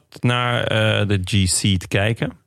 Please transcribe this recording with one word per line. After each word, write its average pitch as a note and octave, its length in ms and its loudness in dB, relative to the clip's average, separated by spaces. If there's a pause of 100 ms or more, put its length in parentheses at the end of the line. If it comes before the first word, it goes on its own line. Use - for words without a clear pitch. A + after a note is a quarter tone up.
(200)
naar, B2 440 0
eh, G#2+ 440 2
de G2+ 160 2
G F#2 360 0
C F#2+ 200 2
te - 80 -12
kijken. A2 440 -2 (160)